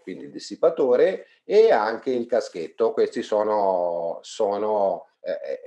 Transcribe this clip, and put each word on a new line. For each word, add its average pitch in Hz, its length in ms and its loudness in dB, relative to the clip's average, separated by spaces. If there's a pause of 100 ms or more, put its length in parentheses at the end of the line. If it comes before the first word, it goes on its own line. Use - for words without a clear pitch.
quindi 131 220 -14
il 143 80 -18
dissipatore 139 960 0 (160)
e 220 280 4
anche 110 380 0
il 120 160 -2
caschetto. 113 680 -2
Questi 110 300 0
sono, 95 1000 0
sono, 101 880 -2 (120)
eh, 78 460 -8